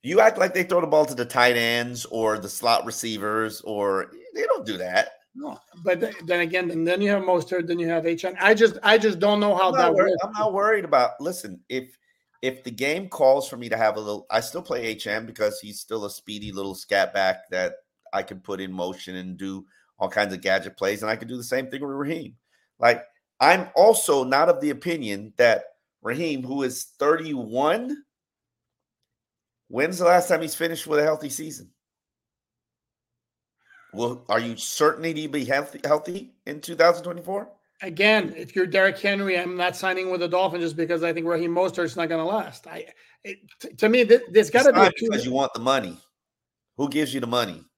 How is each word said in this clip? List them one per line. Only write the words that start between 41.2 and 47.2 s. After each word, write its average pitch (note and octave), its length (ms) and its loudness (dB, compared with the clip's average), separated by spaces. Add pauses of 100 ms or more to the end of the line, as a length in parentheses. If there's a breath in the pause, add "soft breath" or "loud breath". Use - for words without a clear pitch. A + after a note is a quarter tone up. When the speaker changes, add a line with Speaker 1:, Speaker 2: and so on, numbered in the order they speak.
Speaker 2:
Raheem E3+ 260 -2
Mostert's F3 440 -2
not E3 120 -2
gonna D#3+ 160 -2
last. F#3+ 440 -6
I, - 180 -14 (380 soft breath)
it, - 140 -16 (220)
t-, - 140 -16
to G#3+ 140 0
me, A#3+ 160 4
th-, A3+ 160 8 (100)
there's G#3+ 200 4
gotta C4 200 6
Speaker 1:
It's A#3 60 4
Speaker 2:
be F#3 40 6
a G3 40 10
Speaker 1:
not F3+ 120 6
Speaker 2:
two A3+ 140 -2
Speaker 1:
because D#3 160 -2
you B2+ 60 -4
want C3+ 200 0
the A2+ 80 -8
money. A#2 380 0 (800)
Who C#3 120 -2
gives C#3 240 -2
you C3+ 80 -4